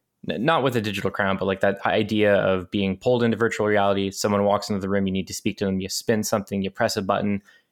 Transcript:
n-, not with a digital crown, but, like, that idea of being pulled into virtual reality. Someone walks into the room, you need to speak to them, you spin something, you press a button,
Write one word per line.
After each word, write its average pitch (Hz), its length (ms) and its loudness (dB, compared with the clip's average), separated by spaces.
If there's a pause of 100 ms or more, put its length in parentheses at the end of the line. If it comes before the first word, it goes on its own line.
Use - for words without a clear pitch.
(280)
n-, 90 160 -4
not 151 200 2
with 131 120 0
a 117 60 2
digital 101 300 -2
crown, 98 260 0
but, 95 80 -4
like, 98 140 0
that 101 260 0
idea 104 500 2
of 95 360 0
being 98 260 0
pulled 123 240 2
into 113 160 2
virtual 110 300 0
reality. 101 420 2
Someone 101 340 0
walks 101 260 0
into 101 120 -2
the 95 80 -4
room, 98 160 0
you 95 80 -2
need 95 140 -4
to 98 80 -12
speak - 240 -4
to 104 60 0
them, 95 140 -2
you 95 80 -6
spin 107 360 -2
something, 98 400 -2
you 95 80 -4
press 117 260 -2
a 107 60 -2
button, 101 400 -2 (280)